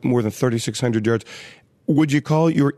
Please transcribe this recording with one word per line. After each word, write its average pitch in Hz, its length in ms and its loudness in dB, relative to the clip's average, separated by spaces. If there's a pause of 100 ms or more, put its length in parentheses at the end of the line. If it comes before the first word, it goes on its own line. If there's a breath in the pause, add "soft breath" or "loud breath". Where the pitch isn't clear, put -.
more 123 200 2
than 107 80 -2
thirty-six 117 500 -2
hundred 113 240 0
yards. 117 220 0 (600 loud breath)
Would 151 260 2
you 147 100 2
call 160 260 2
your 139 300 2